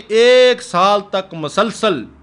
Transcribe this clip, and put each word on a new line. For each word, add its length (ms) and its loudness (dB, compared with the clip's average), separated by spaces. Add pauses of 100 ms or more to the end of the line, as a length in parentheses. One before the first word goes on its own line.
ایک 540 4
سال 380 0 (100)
تک 240 -6
مسلسل 720 -4 (180)